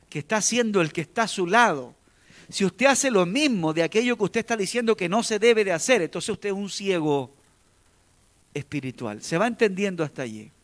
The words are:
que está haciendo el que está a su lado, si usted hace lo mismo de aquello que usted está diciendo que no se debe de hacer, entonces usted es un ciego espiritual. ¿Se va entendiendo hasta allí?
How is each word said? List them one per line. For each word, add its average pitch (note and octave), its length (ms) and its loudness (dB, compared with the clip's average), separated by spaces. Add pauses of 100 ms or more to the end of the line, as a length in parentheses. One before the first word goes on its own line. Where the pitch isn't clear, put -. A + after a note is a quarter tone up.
que D3+ 100 -8
está A3 180 -2
haciendo G#3+ 440 2
el D#3 100 0
que E3+ 100 -4
está A3+ 220 -2
a G3 40 -4
su F#3 180 -4
lado, E3+ 500 2 (540)
si - 160 -2
usted A#3+ 220 2
hace C4+ 240 2
lo F#3 160 4
mismo G3+ 460 0
de E3 100 2
aquello A#3 340 0
que G#3 60 -4
usted F#3+ 160 -2
está A3+ 180 -2
diciendo A3 400 0
que F3 100 -4
no G#3+ 140 0
se G#3+ 160 -2
debe A3 260 4
de F#3+ 80 -2
hacer, F#3+ 300 2
entonces E3 280 -6
usted G3+ 200 -6
es G3 60 -4
un G3+ 140 -8
ciego D#3 640 -2 (1200)
espiritual. C3 680 -8
¿Se - 160 -4
va G#3 80 2
entendiendo G3 580 -2
hasta C#3+ 200 -8
allí? G#2+ 280 -12 (120)